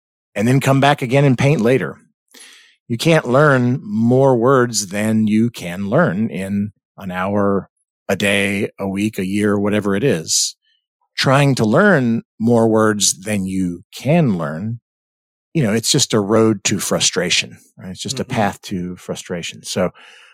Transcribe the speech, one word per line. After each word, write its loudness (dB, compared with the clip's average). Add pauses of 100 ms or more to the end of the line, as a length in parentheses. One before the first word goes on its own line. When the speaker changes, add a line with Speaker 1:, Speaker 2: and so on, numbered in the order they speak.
(340)
Speaker 1:
and 0
then 4
come 2
back 2
again 2
and 4
paint 2
later. 0 (880)
You -4
can't 2
learn 4
more 4
words 2
than 0
you 2
can -10
learn 0
in -4 (260)
an -14
hour, -2 (380)
a 0
day, -2 (100)
a -6
week, -4
a -4
year, 0
whatever -2
it -4
is. -2 (640)
Trying 2
to 0
learn 2 (160)
more 4
words 0
than -4
you -4 (120)
can 0
learn, -6 (720)
you 0
know, 0
it's -2
just 0
a 2
road 2
to -2
frustration, -2 (200)
right? -16
It's -14
just -8
Speaker 2:
Mm-hmm. -8
Speaker 1:
a -4
path -2
to -8
frustration. -10
So, -2 (420)